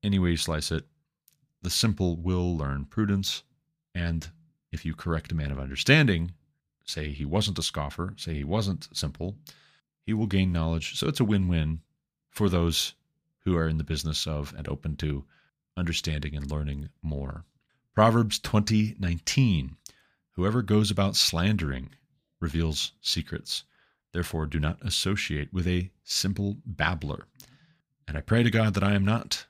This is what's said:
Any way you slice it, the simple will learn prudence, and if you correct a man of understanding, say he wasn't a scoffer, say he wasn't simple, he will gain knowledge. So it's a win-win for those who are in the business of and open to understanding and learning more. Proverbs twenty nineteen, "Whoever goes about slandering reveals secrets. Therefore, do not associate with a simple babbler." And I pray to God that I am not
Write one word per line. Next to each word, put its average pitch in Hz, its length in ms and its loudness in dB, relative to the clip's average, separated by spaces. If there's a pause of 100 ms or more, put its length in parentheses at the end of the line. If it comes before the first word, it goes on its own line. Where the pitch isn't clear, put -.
Any 98 160 4
way 90 120 6
you 85 60 2
slice 80 360 -2
it, 78 140 -4 (760)
the 90 80 -2
simple 92 460 2
will 90 400 0
learn 69 300 -2
prudence, 101 560 0 (520)
and 85 360 -2 (420)
if 80 120 -8
you 80 100 -2
correct 80 380 -4
a - 20 -2
man 73 160 -2
of 67 80 -4
understanding, 87 760 2 (520)
say 76 260 -6
he 71 140 -6
wasn't 95 340 0
a 82 40 -4
scoffer, 78 540 -4
say 85 180 -6
he 71 100 -4
wasn't 92 520 -2
simple, 87 400 -6 (680)
he 107 100 -2
will 107 140 0
gain 95 240 4
knowledge. 82 440 -2
So - 120 -2
it's 143 120 -2
a 123 40 4
win-win 87 560 2 (500)
for 104 180 0
those 85 460 2 (460)
who 92 160 2
are 80 120 2
in 78 100 2
the 78 60 -2
business 78 420 -2
of 76 300 -4
and 73 120 -8
open 71 280 -4
to 71 280 -2 (520)
understanding 78 600 -2
and 71 140 -6
learning 71 380 -4 (140)
more. 69 420 -6 (500)
Proverbs 113 440 4
twenty 107 600 2
nineteen, 85 800 2 (560)
"Whoever 107 300 0
goes 104 280 4
about 98 260 2
slandering 82 800 0 (460)
reveals 80 600 0
secrets. - 640 -4 (480)
Therefore, 82 340 -2
do 76 140 -2
not 76 220 0
associate 85 680 -2
with 90 140 -2
a 90 240 0 (140)
simple 101 600 -2
babbler." 78 640 -2 (800)
And 76 100 -6
I 71 40 -2
pray 117 220 2
to 117 80 4
God 107 240 2
that 95 100 2
I 101 100 4
am 98 100 4
not - 460 -2